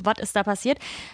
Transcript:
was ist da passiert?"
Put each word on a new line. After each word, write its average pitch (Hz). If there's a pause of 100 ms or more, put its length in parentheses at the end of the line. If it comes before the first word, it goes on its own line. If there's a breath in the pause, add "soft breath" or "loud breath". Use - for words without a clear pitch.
was 208
ist -
da 202
passiert?" 208 (360 loud breath)